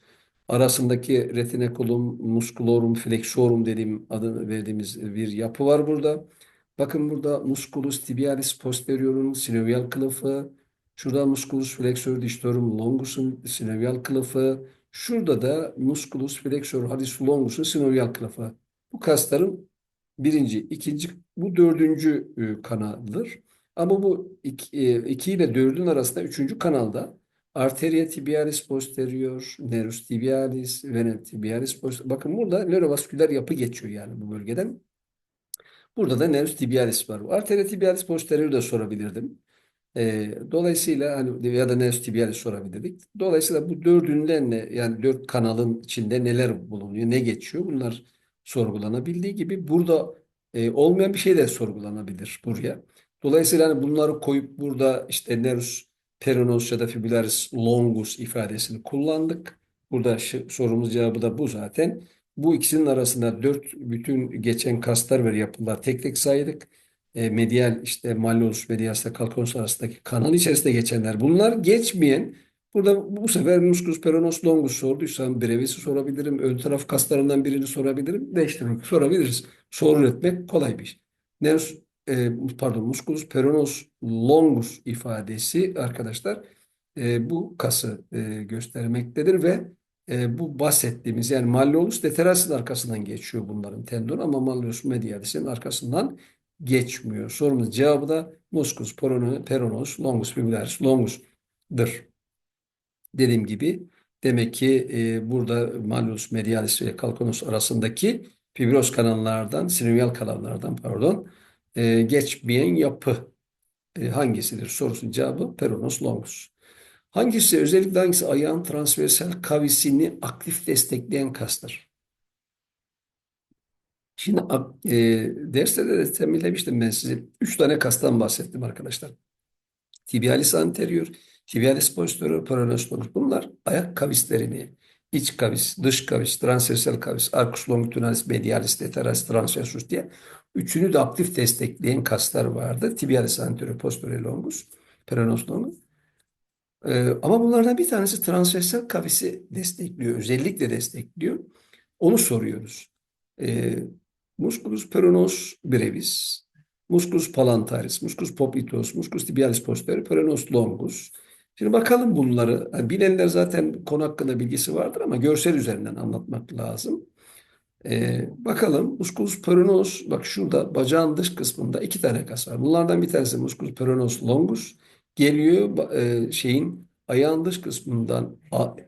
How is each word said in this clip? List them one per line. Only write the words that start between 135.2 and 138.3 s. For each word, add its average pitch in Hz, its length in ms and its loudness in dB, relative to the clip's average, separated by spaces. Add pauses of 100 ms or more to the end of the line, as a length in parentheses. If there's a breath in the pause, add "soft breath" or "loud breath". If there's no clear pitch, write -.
kavis, - 460 -2
dış 131 240 2
kavis, 117 300 -2
transversal 123 640 0
kavis, - 340 -4
arcus 120 340 0
longitudinalis, 117 580 0
medialis, 113 560 0